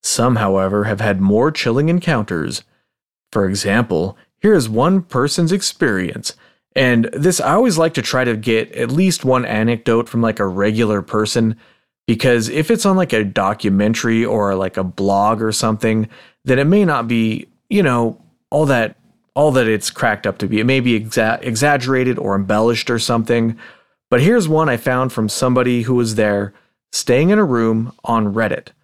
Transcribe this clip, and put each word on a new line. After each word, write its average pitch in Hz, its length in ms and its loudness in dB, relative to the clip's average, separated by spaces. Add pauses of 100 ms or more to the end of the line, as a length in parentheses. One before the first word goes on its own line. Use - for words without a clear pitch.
Some, 123 340 0
however, 98 480 0
have 104 180 -4
had 98 180 0
more 104 300 2
chilling 143 400 -2
encounters. 131 720 -2 (720)
For 101 140 0
example, 98 720 -2 (240)
here 208 140 4
is 143 120 2
one 151 360 0
person's 147 500 -2
experience. 110 840 -4 (400)
And 123 380 2
this, 160 260 0
I 135 140 0
always 214 240 2
like 160 180 0
to 127 80 -4
try 127 220 -2
to 120 100 0
get 113 380 -2
at 117 180 -4
least 170 360 0
one 127 180 2
anecdote 113 640 0
from, 117 140 -2
like, 110 180 -2
a 101 60 0
regular 104 560 0
person, 110 540 -2 (500)
because 120 420 2
if 156 220 -2
it's 208 160 0
on, 190 100 4
like, 180 160 0
a 110 120 0
documentary 104 1000 0
or, 104 300 -2
like, 95 240 -4
a 95 40 -2
blog 101 600 0
or 110 100 -2
something, 110 560 -2 (380)
then 131 120 2
it 139 80 2
may 196 200 4
not 135 200 -2
be, 113 400 -2 (220)
you 202 140 2
know, 120 360 0 (300)
all 147 180 0
that, 120 300 0 (380)
all 147 180 4
that 127 160 2
it's 107 220 -2
cracked 107 360 -2
up 98 120 -2
to 101 100 -4
be. 107 120 0
It 110 40 0
may 131 160 2
be 120 180 2
exa-, 110 440 -2
exaggerated 127 760 0
or 98 160 -2
embellished 107 540 0
or 120 100 0
something. 113 600 0 (500)
But 123 140 2
here's 202 260 2
one 156 220 2
I 120 80 -2
found 127 340 -2
from 107 160 -2
somebody 123 540 0
who 123 120 0
was 117 200 0
there, 101 400 0 (360)
staying 135 380 0
in 208 100 4
a 214 60 4
room 117 480 0 (100)
on 110 300 0
Reddit. 107 360 -2 (160)